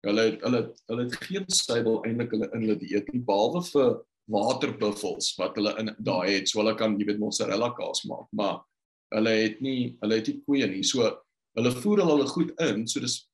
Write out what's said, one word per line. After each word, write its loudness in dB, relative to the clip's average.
Hulle 4
het, -8
hulle 2
het, -8
hulle -2
het -6
geen -6
suiwel 2
eintlik -2
in, -2
in -4
hulle 0
dieet -4
nie, -2
behalwe 2
vir 4
waterbuffels -2
wat -4
hulle 0
in -6
daai 0
het, -2
so 0
hulle 2
kan, 2
jy 0
weet, -2
mozzarella 0
kaas -4
maak, -10
maar -2
hulle 4
het 0
nie, -2
hulle 2
het -2
nie -6
koeie 4
nie. -4
So 2
hulle 2
voer 4
al 6
hulle 4
goed -2
in, 0
so -2
dis -4